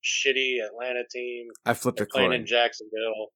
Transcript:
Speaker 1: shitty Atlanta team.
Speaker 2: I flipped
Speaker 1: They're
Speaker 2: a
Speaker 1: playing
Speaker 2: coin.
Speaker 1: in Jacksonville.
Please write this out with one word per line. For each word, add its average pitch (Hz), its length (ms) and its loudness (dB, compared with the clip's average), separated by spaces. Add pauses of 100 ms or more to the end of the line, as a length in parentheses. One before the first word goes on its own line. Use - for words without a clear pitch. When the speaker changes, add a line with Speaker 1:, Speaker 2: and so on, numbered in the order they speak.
Speaker 1:
shitty 127 640 2
Atlanta 123 440 -4
team. 120 380 -8 (180)
Speaker 2:
I 120 80 4
flipped - 240 -2
Speaker 1:
They're 107 80 0
Speaker 2:
a - 20 -16
Speaker 1:
playing 131 220 4
Speaker 2:
coin. 120 100 2
Speaker 1:
in 107 60 -10
Jacksonville. 110 880 0